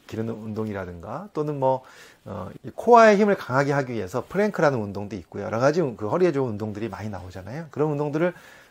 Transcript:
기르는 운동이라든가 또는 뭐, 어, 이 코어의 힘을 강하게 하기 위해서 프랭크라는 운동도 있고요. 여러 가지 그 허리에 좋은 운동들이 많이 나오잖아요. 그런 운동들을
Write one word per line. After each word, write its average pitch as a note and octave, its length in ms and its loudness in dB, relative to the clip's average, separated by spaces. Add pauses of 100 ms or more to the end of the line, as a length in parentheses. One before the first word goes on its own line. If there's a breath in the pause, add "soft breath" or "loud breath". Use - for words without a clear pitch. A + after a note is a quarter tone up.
기르는 A2+ 280 -6
운동이라든가 G#2+ 1000 -8
또는 D3+ 240 -4
뭐, C3 240 2 (420 loud breath)
어, G2 260 -10 (140)
이 - 100 -12
코어의 A3+ 440 8
힘을 G3+ 180 4
강하게 C#3 360 0
하기 C3+ 200 -2
위해서 A2 360 -4
프랭크라는 F3 500 2
운동도 G2+ 380 -6
있고요. G2 280 -10
여러 G2+ 160 -4
가지 D3+ 200 4 (160)
그 G#2 120 -6
허리에 E3+ 240 2
좋은 C3 200 -2
운동들이 G#2 360 -6
많이 G2 200 -8
나오잖아요. G2 600 -12
그런 D3+ 200 0
운동들을 D3+ 440 -2 (360 loud breath)